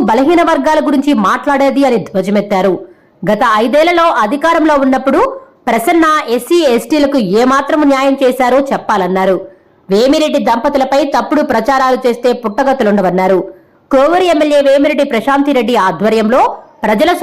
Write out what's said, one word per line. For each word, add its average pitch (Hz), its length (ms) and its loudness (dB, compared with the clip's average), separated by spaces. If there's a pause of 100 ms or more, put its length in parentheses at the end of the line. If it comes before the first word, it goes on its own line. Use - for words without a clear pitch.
బలహీన 277 400 2
వర్గాల 311 380 0
గురించి 294 260 0 (140)
మాట్లాడేది 269 600 0
అని 233 100 0 (100)
ధ్వజమెత్తారు. 196 640 -2 (560)
గత 208 100 0 (260)
ఐదేళ్లలో 330 420 2 (180)
అధికారంలో 311 500 0 (120)
ఉన్నప్పుడు 269 340 0 (480)
ప్రసన్న 320 360 0 (300)
ఎస్సీ, 294 240 -2 (160)
ఎస్టీలకు 285 420 -2 (260)
ఏమాత్రం 302 380 0 (120)
న్యాయం 269 300 0
చేశారో 254 360 2 (120)
చెప్పాలన్నారు. 190 680 0 (520)
వేమిరెడ్డి 277 580 2
దంపతులపై 269 520 0 (140)
తప్పుడు 277 280 0 (100)
ప్రచారాలు 262 520 0
చేస్తే 240 260 0 (120)
పుట్టగతులుండవన్నారు. 202 1000 0 (520)
కోవూరు 311 420 2
ఎమ్మెల్యే 302 340 2
వేమిరెడ్డి 285 440 2
ప్రశాంతిరెడ్డి 247 640 0 (100)
ఆధ్వర్యంలో 220 560 0 (420)
ప్రజలు 226 400 2